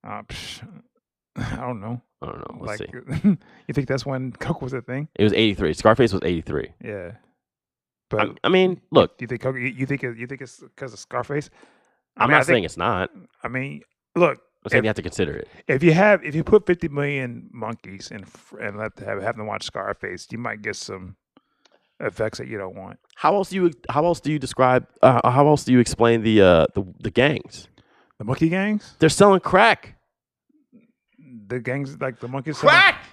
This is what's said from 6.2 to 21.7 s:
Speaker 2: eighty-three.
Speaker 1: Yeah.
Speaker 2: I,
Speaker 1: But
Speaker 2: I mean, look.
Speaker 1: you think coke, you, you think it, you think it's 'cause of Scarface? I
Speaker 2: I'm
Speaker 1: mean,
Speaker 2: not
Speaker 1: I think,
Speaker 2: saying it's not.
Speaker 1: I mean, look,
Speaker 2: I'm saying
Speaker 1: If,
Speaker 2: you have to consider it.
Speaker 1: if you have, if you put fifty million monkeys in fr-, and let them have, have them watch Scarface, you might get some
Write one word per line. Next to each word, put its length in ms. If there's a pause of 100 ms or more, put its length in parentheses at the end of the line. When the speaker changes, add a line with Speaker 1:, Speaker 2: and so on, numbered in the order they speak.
Speaker 2:
eighty-three. 500 (100)
Speaker 1:
Yeah. 280
Speaker 2:
I, 20 (960)
Speaker 1:
But 340
Speaker 2:
I 40
mean, 320 (100)
look. 300
Speaker 1:
you 60
think 140
coke, 160
you, 60
you 240
think 180
it, 140
you 80
think 160
it's 200 (140)
'cause 160
of 60
Scarface? 500 (680)
I 80
Speaker 2:
I'm 40
Speaker 1:
mean, 60
Speaker 2:
not 20
Speaker 1:
I 80
think, 100
Speaker 2:
saying 100
it's 120
not. 340 (320)
Speaker 1:
I 60
mean, 340 (340)
look, 240 (240)
Speaker 2:
I'm 60
saying 100
Speaker 1:
If, 40
Speaker 2:
you 40
have 80
to 60
consider 340
it. 120 (200)
Speaker 1:
if 140
you 100
have, 300
if 120
you 100
put 220
fifty 220
million 640
monkeys 580
in 140
fr-, 340
and 200
let 180
them 120
have, 140
have 140
them 100
watch 180
Scarface, 680
you 80
might 240
get 140
some 400 (840)